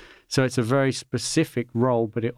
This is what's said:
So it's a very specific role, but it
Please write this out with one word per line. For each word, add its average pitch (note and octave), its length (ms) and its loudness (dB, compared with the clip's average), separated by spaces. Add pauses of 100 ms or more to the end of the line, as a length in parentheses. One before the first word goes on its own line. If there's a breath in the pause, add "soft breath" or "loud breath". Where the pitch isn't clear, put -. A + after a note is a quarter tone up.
(280 loud breath)
So - 160 0
it's B2 140 -2
a C3 40 2
very C3+ 300 2
specific - 800 -2
role, A#2 340 2
but A2 160 -6
it A#2+ 140 -2